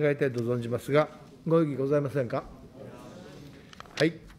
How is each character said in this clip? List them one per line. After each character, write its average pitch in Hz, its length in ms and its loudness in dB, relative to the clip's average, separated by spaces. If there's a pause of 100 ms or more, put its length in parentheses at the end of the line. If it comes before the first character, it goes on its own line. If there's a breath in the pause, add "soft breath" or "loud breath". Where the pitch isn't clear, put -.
(120)
い 143 40 2
た 147 100 2
い 135 60 2
と 120 100 -2
存 120 180 0
じ 117 80 -4
ま 120 120 -2
す - 120 -6
が、 147 160 6 (400)
ご 165 160 6
異 151 40 2
議 139 80 -2
ご 135 120 0
ざ 147 100 4
い 143 40 4
ま 135 100 -4
せ 135 120 0
ん 117 40 -2
か。 135 160 -4 (1500 loud breath)
は 151 80 4
い、 165 80 2 (260)